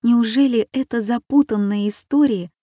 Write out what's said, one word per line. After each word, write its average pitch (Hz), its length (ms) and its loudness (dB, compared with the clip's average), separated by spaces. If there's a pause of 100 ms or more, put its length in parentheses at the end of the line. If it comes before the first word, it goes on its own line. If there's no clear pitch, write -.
Неужели 233 680 2
эта 262 280 -4
запутанная 208 880 -2
история 220 640 -2 (120)